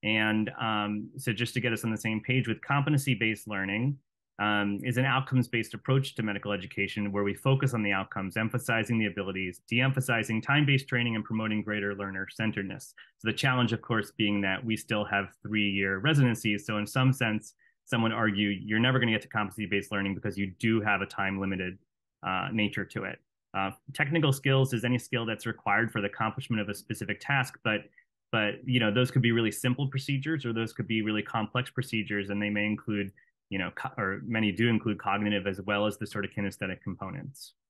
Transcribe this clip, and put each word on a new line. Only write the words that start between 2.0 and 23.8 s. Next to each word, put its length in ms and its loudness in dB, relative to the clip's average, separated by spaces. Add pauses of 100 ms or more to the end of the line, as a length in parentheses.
page, 260 0
with 160 -2
competency-based 840 0
learning, 500 -2 (420)
um, 440 2
is 140 0
an 80 2
outcomes-based 680 0
approach 400 0
to 80 -4
medical 280 -4
education 600 -2
where 120 0
we 120 0
focus 400 2
on 80 0
the 80 0
outcomes, 440 -4
emphasizing 640 0
the 80 2
abilities, 600 -4
de-emphasizing 760 2
time-based 460 4
training, 280 0
and 80 -2
promoting 380 -2
greater 320 -2
learner-centeredness. 1040 -4 (240)
So 80 -4
the 60 0
challenge, 400 4
of 100 -4
course, 340 0
being 240 2
that 240 -2
we 100 0
still 300 -2
have 220 0 (160)
three-year 560 0
residencies. 680 2
So 140 -2
in 80 -2
some 260 4
sense, 400 -2 (320)
some 160 0
would 120 2
argue 360 2
you're 300 -2
never 180 4
gonna 140 2
get 100 2
to 60 -18
competency-based 640 -2
learning 240 0
because 200 -6
you 120 -2 (120)
do 220 2
have 200 2
a 40 -2
time-limited, 720 -4 (480)
uh, 260 -2
nature 340 0
to 180 -8
it. 160 -8 (360)
Uh, 140 0 (240)